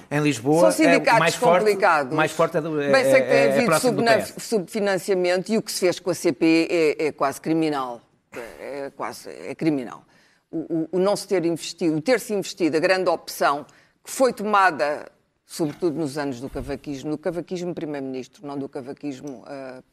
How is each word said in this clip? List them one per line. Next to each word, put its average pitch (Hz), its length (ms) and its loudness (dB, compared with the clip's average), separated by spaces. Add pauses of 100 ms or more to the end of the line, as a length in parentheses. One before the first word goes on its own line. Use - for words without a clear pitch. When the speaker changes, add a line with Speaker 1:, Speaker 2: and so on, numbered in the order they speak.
(100)
Speaker 1:
em 147 100 0
Lisboa 147 420 2
Speaker 2:
São 180 100 6
sindicatos 285 440 4
Speaker 1:
é - 40 6
mais 165 160 2
forte, 170 240 4
Speaker 2:
complicados. 190 560 2
Speaker 1:
mais 156 160 0
forte 165 240 0
é 160 40 0
do, 151 220 -4
é, 143 80 0
Speaker 2:
Bem, 131 140 4
sei 131 180 6
que - 60 -2
tem - 100 4
Speaker 1:
é, 139 80 6
é 269 60 4
Speaker 2:
havido 240 140 2
Speaker 1:
próximo 180 260 2
do - 60 -2
Speaker 2:
subna-, 233 180 4
Speaker 1:
P - 60 4
S. - 180 -10
Speaker 2:
subfinanciamento 185 1120 0
e 226 60 2
o - 40 -2
que - 100 -8
se - 80 -6
fez 175 200 2
com 190 100 -4
a 165 40 2
C 170 180 0
P 165 340 4 (320)
é, 156 80 0
é 139 60 -2
quase 139 280 -2
criminal. 147 600 -2 (360)
É, 120 500 -12
é 135 40 -10
quase, 123 400 -12
é 82 240 -12
criminal. 131 480 -2 (480)
O, 165 80 -8
o, 160 340 -4
o 185 60 0
não 196 160 2
se - 140 -8
ter 180 160 0
investido, 165 520 -2
o 151 40 -2
ter-se 220 340 0
investido, 165 420 -2
a 151 40 2
grande 185 280 2
opção 160 560 -2 (400)
que - 60 -18
foi 254 220 2
tomada, 180 760 0 (400)
sobretudo 156 520 -4
nos 147 200 -4
anos 139 220 -6
do 131 100 -10
cavaquismo, 139 600 -8
do 147 60 -6
cavaquismo 175 560 -6
primeiro-ministro, 139 720 -10
não 143 120 -10
do 135 100 -8
cavaquismo, 139 800 -12
eh, 131 340 -14 (120)